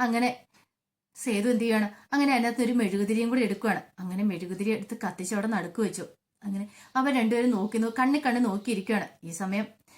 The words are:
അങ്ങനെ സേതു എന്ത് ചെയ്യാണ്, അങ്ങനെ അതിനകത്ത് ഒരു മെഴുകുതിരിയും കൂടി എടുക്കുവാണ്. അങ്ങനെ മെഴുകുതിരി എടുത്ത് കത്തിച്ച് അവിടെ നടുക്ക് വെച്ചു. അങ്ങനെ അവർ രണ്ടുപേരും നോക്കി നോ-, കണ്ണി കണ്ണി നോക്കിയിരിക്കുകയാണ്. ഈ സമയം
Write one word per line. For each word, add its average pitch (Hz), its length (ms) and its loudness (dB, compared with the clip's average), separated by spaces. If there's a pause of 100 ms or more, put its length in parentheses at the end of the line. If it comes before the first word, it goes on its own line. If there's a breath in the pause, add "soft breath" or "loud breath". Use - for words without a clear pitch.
അങ്ങനെ 247 440 0 (720 soft breath)
സേതു 220 360 0
എന്ത് 233 140 2
ചെയ്യാണ്, 214 260 2 (220 loud breath)
അങ്ങനെ 277 220 4
അതിനകത്ത് 240 280 2
ഒരു 240 100 2
മെഴുകുതിരിയും 220 560 2
കൂടി 247 140 2
എടുക്കുവാണ്. 202 400 0 (160)
അങ്ങനെ 185 260 -4
മെഴുകുതിരി 185 460 -2
എടുത്ത് 214 360 -4
കത്തിച്ച് 185 280 -6
അവിടെ 202 120 0
നടുക്ക് 190 360 -2
വെച്ചു. 175 220 -4 (400)
അങ്ങനെ 202 240 -6 (280 loud breath)
അവർ 262 180 2
രണ്ടുപേരും 240 360 4
നോക്കി 214 280 0
നോ-, 226 200 0
കണ്ണി 277 280 2
കണ്ണി 247 140 2
നോക്കിയിരിക്കുകയാണ്. 208 680 0 (160)
ഈ 165 60 -12
സമയം 196 360 -4 (320 soft breath)